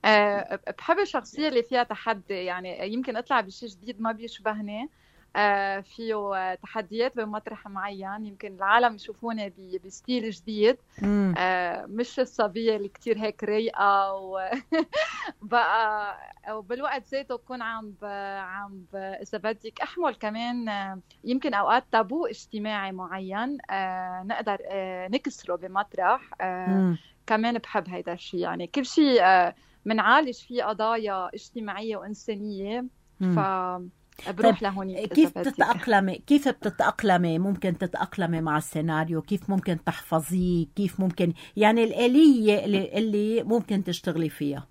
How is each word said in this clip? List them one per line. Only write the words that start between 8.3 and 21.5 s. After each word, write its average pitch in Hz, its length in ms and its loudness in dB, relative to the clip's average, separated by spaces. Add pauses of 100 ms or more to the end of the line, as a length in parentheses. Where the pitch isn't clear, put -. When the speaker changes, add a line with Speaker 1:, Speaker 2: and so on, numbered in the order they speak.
Speaker 1:
العالم 220 400 4
يشوفوني 220 540 -8
ب-، 185 360 -10
بستيل 226 440 -4
جديد، 214 480 2 (240)
Speaker 2:
مم. 202 360 2
Speaker 1:
آه، 180 480 0
مش 233 340 -6
الصبية 220 560 0
اللي 202 120 -6
كتير 214 320 -2
هيك 214 240 -4
رايقة 202 720 2
و-، 190 380 -6
<laughs> 330 920 -4
بقى، 214 760 0 (340)
وبالوقت 240 560 -6
ذاته 269 280 -6
بكون 247 260 -12
عم 220 300 -8 (100)
ب-، 208 40 -12 (360)
عم 190 520 -10
ب-، - 20 -10
إذا 196 420 -8
بدك 214 460 -6
أحمل 311 320 -2
كمان، 233 540 -4
آه، 196 300 -6 (240)
يمكن 254 300 0